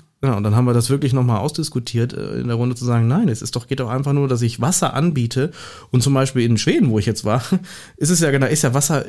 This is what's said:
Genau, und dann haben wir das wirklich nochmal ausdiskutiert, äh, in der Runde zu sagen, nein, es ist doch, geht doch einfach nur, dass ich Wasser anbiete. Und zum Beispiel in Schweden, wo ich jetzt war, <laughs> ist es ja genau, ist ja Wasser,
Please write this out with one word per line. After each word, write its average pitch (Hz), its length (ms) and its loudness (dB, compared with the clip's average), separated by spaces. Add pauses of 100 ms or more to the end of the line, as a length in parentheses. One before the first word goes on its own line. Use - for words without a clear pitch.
(220)
Genau, 131 160 0
und 101 60 -2
dann 107 120 2
haben 123 100 4
wir 123 100 2
das 117 160 2
wirklich 139 220 0
nochmal 123 260 2
ausdiskutiert, 120 720 -4
äh, 52 260 -6
in 123 80 -4
der 117 80 -2
Runde 120 200 -2
zu 117 100 -8
sagen, 117 220 2
nein, 185 200 2
es 113 140 -2
ist - 160 -6
doch, 117 100 -8
geht 131 140 -4
doch 120 80 -4
einfach 139 240 -2
nur, 143 160 2
dass 120 140 0
ich 117 180 -2
Wasser 160 320 0
anbiete. 139 580 0 (380)
Und 123 120 2
zum 139 120 2
Beispiel 131 300 2
in 117 140 2
Schweden, 170 340 2
wo 107 80 2
ich 101 80 0
jetzt 110 180 -4
war, 117 180 0 (280)
<laughs> - 260 -20
ist 151 140 0
es 170 100 2
ja 151 100 2
genau, 135 140 2
ist 151 160 0
ja 123 120 2
Wasser, 143 360 0